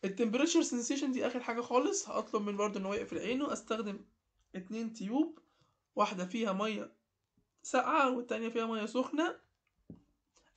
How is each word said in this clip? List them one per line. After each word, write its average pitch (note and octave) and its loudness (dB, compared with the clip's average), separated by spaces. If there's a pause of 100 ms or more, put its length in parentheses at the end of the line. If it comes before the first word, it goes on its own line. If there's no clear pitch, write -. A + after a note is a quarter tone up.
التمبريتشر A#3 4
سنسيشن C4+ 0
دي A#3 0
اخر B3 -2
حاجه A#3+ -2
خالص، B3+ 2
هطلب G#3+ -2
من G#3 -2
برضو G3+ 0
ان F#3+ -4
هو G3 0
يقفل - -4
عينه، C4 -2
استخدم A3 -4 (560)
اتنين A3 -6
تيوب، C4 -2 (560)
واحده G3+ 0
فيها A3 0
ميه G#3 -2 (720)
ساقعه C4+ 4
والتانيه A#3 -2
فيها A3+ 0
ميه A3 -2
سخنه، C4 0 (1200)